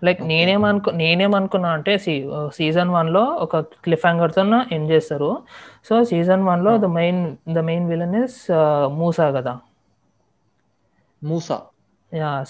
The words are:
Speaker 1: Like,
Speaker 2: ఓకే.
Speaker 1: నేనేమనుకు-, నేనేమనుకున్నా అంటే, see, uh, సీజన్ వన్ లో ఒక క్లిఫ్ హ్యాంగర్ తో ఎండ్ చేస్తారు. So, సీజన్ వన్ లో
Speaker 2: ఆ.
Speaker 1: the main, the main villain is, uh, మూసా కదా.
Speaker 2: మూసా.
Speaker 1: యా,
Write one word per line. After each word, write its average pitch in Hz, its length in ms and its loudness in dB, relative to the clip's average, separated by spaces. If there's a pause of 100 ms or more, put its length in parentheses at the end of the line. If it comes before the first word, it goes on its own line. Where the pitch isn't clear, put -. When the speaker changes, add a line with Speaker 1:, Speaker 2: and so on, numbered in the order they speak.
Speaker 1:
Like, 180 120 2
Speaker 2:
ఓకే. 165 100 -8
Speaker 1:
నేనేమనుకు-, 202 680 2
నేనేమనుకున్నా 180 760 0
అంటే, 165 280 -2
see, 139 360 -4
uh, 147 160 -6
సీజన్ 170 420 0
వన్ 165 200 2
లో 190 140 4
ఒక 254 340 -2
క్లిఫ్ 160 480 -2
హ్యాంగర్ 170 260 2
తో 190 120 2 (280)
ఎండ్ 156 180 -2
చేస్తారు. 156 520 0 (500)
So, 233 100 4
సీజన్ 190 420 2
వన్ 175 200 2
లో 214 80 4
Speaker 2:
ఆ. 233 40 4
Speaker 1:
the 208 120 2
main, 170 420 0 (220)
the 165 140 0
main 170 220 -2
villain 175 280 -2
is, 247 380 -2
uh, 151 340 2
మూసా 160 420 0
కదా. 127 280 -4 (1700)
Speaker 2:
మూసా. 156 360 -6 (540)
Speaker 1:
యా, 147 360 -4